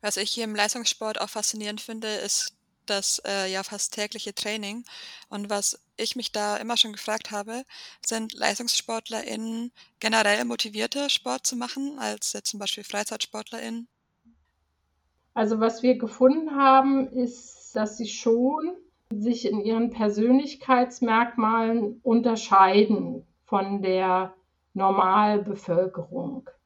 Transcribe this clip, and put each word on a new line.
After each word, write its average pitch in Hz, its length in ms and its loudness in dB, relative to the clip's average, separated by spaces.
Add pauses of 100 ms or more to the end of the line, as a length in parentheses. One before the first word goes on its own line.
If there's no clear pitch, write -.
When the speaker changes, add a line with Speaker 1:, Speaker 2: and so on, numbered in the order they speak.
Speaker 1:
Was 208 160 -2
ich 202 140 -4
hier 233 140 -4
im 214 100 -6
Leistungssport 214 640 -2
auch 208 100 -4
faszinierend 214 520 -6
finde, 220 260 -10
ist - 460 -4 (320)
das, - 400 -2
äh, 196 260 -2
ja 190 120 -4
fast - 300 -6
tägliche 208 400 -6
Training. 214 520 -6 (440)
Und 202 200 -8
was 202 300 -2 (180)
ich 226 180 -6
mich 247 160 -8
da 208 260 -2
immer 226 200 -4
schon 220 160 0
gefragt 214 380 -6
habe, 220 340 -6 (400)
sind 220 280 -4
LeistungssportlerInnen 226 1400 -4 (280)
generell 220 460 2
motivierter, 233 640 -4
Sport 254 380 -2
zu 254 80 -2
machen, 269 440 -6
als - 340 -6
jetzt - 180 -6
zum 208 80 -8
Beispiel - 240 -6
FreizeitsportlerInnen? 226 1040 -8 (1500)
Speaker 2:
Also 220 240 0
was 226 240 0
wir 254 140 6
gefunden 277 580 2
haben, 269 520 6
ist, - 680 -6
dass 214 220 -2
sie 226 100 -6
schon 294 680 2 (360)
sich 226 320 0
in 208 140 0
ihren 226 320 2
Persönlichkeitsmerkmalen 226 2000 2
unterscheiden 202 1300 4 (160)
von 196 380 -2
der 185 520 0 (400)
Normalbevölkerung. 196 1800 2 (160)